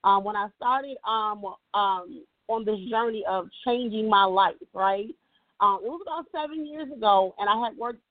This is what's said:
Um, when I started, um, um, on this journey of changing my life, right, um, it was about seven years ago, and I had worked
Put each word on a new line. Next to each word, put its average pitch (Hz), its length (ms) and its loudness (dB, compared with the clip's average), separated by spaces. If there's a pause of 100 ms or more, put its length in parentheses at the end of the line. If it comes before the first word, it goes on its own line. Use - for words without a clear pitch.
Um, 196 220 4
when 208 100 -4
I 208 220 -4
started, 269 400 -2 (100)
um, 214 380 -4 (280)
um, 185 520 0 (240)
on 226 160 -2
this 214 140 -2 (100)
journey 226 400 -2
of 185 180 -2 (180)
changing 226 440 0
my 196 160 8
life, 190 300 4 (180)
right, 196 420 0 (480)
um, 196 180 4
it 214 60 -8
was 339 140 -8
about 320 300 -8
seven 302 340 -6
years 294 260 -10
ago, 202 460 4
and 202 120 0
I 214 140 4
had 226 140 -6
worked 233 340 -8